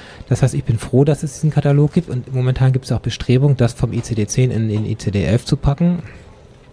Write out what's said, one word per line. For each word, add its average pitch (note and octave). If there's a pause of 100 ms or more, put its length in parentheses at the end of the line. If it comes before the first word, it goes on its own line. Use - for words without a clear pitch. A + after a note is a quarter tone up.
(280)
Das -
heißt, B2+
ich C#3
bin A2+
froh, C3
dass D3
es D3+
diesen -
Katalog D3
gibt E3+
und B2
momentan C3
gibt's B2+
auch A2+
Bestrebungen, C3
das A#2
vom A#2
I A#2+
C A#2+
D A2
zehn B2+
in A2
den G#2+
I A2
C -
D G2
elf A2+
zu -
packen, E3+ (680)